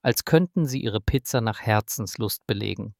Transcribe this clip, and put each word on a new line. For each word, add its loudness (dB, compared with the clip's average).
als 0
könnten 2
Sie -2
Ihre -2
Pizza 0
nach -2
Herzenslust 0
belegen. -4